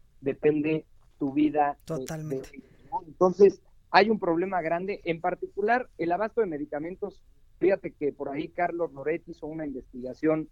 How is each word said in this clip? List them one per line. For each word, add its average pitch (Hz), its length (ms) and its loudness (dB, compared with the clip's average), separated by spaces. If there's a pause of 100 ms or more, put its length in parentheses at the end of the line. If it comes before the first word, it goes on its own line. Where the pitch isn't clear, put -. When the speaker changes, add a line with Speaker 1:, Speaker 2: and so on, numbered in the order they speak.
(200)
Speaker 1:
depende 151 680 0 (340)
tu 139 120 -2
vida, 147 420 2
eh, - 120 -18
Speaker 2:
Totalmente. 151 680 -6
Speaker 1:
de - 60 -20
ello, - 100 -20 (240)
¿no? 175 160 -4
Entonces, 185 540 4 (300)
hay 196 180 6
un 214 100 0
problema 180 420 0
grande, 170 420 -4
en 165 180 -4
particular 196 680 -2 (120)
el 170 120 -2
abasto 214 300 0
de 214 60 0
medicamentos. 156 720 -8 (380)
Fíjate 185 320 2
que 147 200 -4
por 135 180 -8
ahí 147 200 -6
Carlos 170 420 -4
Loret 147 360 -4
hizo 160 180 -12
una 156 220 -8
investigación 131 840 -4